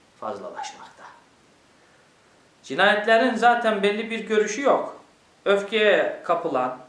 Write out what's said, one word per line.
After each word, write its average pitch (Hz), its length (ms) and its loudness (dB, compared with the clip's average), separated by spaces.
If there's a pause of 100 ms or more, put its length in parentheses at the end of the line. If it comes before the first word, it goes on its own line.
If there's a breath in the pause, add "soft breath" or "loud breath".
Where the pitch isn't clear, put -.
(200)
fazlalaşmakta. - 760 -12 (1700 soft breath)
Cinayetlerin 208 680 2
zaten 226 480 2
belli 214 280 -2
bir 226 80 -6
görüşü 208 440 -2
yok. - 380 0 (440)
Öfkeye 196 800 2
kapılan 139 540 -2 (100)